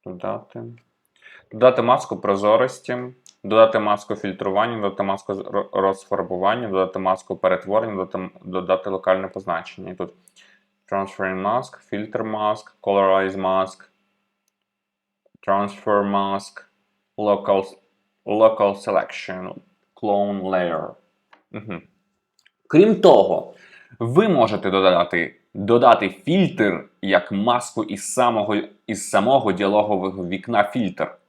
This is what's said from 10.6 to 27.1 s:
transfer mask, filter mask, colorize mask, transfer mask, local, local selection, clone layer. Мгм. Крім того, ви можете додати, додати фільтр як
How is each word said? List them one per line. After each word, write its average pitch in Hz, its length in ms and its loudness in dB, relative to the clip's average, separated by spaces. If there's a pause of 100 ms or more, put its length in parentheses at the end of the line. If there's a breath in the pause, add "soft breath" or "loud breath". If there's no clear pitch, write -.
transfer 95 500 -4
mask, 117 500 -6
filter 107 300 -8
mask, 107 420 -4 (180)
colorize 95 540 2
mask, 95 520 -2 (1600)
transfer 101 640 0
mask, 98 540 -4 (540)
local, 101 460 2 (640)
local 104 480 4
selection, 92 800 -6 (400)
clone 101 480 -2
layer. 90 480 -2 (600)
Мгм. 110 320 -12 (840)
Крім 190 340 6
того, - 540 6 (440 loud breath)
ви 139 300 2
можете 107 420 2
додати, 87 680 2 (140)
додати 117 540 4
фільтр 110 800 0 (140)
як 95 300 0